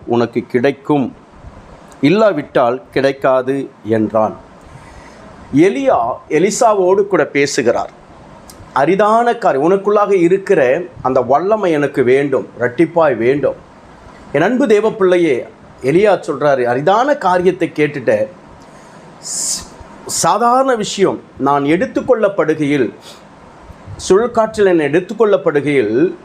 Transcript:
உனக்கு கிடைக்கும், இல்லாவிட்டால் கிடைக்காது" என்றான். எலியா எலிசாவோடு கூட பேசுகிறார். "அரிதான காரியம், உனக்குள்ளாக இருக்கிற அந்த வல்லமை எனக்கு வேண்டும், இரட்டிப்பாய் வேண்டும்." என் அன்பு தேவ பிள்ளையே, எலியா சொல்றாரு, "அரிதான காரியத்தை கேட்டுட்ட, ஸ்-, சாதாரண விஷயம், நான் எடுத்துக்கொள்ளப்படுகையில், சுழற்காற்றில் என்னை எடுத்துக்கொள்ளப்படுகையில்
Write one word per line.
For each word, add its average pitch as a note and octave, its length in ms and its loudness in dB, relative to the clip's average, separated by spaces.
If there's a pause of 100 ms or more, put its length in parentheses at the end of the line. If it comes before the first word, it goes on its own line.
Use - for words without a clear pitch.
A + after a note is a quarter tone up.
உனக்கு A#2+ 340 -2
கிடைக்கும், C3 720 -2 (840)
இல்லாவிட்டால் D3 920 0
கிடைக்காது" C3+ 760 -2 (160)
என்றான். G#2+ 520 0 (1200)
எலியா G#3+ 420 2 (300)
எலிசாவோடு G3 800 2
கூட E3 180 0
பேசுகிறார். C3+ 640 -2 (840)
"அரிதான G#3 680 2
காரியம், D#3 320 0
உனக்குள்ளாக G3+ 420 2
இருக்கிற E3+ 680 2 (200)
அந்த C3 180 0
வல்லமை F3 520 0
எனக்கு C#3+ 320 0
வேண்டும், C3 440 0 (120)
இரட்டிப்பாய் D3 560 0
வேண்டும்." B2+ 440 -2 (720)
என் C#3+ 100 0
அன்பு A#3+ 240 0
தேவ G#3+ 240 2
பிள்ளையே, F3 560 0 (360)
எலியா F3+ 320 2 (140)
சொல்றாரு, C#3 340 0
"அரிதான F#3+ 560 0
காரியத்தை F3+ 560 0
கேட்டுட்ட, C3 540 -2 (920)
ஸ்-, - 420 -8 (440)
சாதாரண A#3+ 680 0
விஷயம், F#3+ 460 -2 (160)
நான் C#3 280 0
எடுத்துக்கொள்ளப்படுகையில், D#3+ 1300 0 (1160)
சுழற்காற்றில் G#3+ 640 0
என்னை D#3+ 160 2
எடுத்துக்கொள்ளப்படுகையில் D3 1300 0 (100)